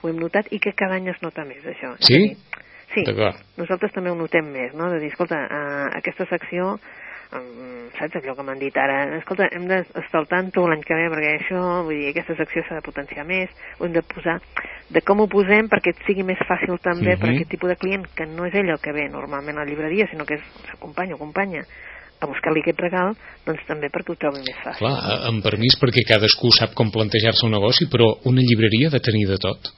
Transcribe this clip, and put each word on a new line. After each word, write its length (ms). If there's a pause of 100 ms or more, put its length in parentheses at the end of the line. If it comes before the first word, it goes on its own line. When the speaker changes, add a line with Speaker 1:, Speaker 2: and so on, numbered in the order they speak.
Speaker 1:
ho 60
hem 100
notat 360
i 60
que 120
cada 240
any 140
es 120
nota 220
més, 220
això. 340
És 0
a 80
Speaker 2:
Sí? 120
Speaker 1:
dir, 180 (560)
sí, 100
Speaker 2:
D'acord. 320 (220)
Speaker 1:
nosaltres 340
també 200
ho 40
notem 340
més, 240
no? 160
De 120
dir, 100
«Escolta, 320
eh, 540
aquesta 280
secció, 540 (540)
mm, 640
saps 180
allò 200
que 80
m'han 160
dit 180
ara? 400
Escolta, 340
hem 160
d'estar 540
al 60
tanto 400
l'any 160
que 120
ve, 160
perquè 280
això, 440
vull 160
dir, 120
aquesta 240
secció 320
s'ha 80
de 100
potenciar 400
més, 240 (300)
ho 60
hem 80
de 80
posar, 380 (500)
de 120
com 200
ho 60
posem 420
perquè 260
et 100
sigui 180
més 160
fàcil 420
també 360
per 120
Speaker 2:
Mhm. 60
Speaker 1:
aquest 140
tipus 200
de 80
client, 280 (100)
que 100
no 200
és 80
ell 160
el 100
que 140
ve 160
normalment 480
a 60
la 60
llibreria, 380
sinó 180
que 100
és 60
el 280
seu 100
company 340
o 40
companya, 480 (540)
a 60
buscar-li 360
aquest 180
regal, 360 (300)
doncs 220
també 220
perquè 220
ho 40
trobi 240
més 240
fàcil.» 160
Speaker 2:
Clar, 180
eh, 320
amb 140
permís, 360
perquè 280
cadascú 440
sap 220
com 180
plantejar-se 540
un 60
negoci, 380
però 360
una 160
llibreria 460
ha 40
de 80
tenir 280
de 100
tot. 400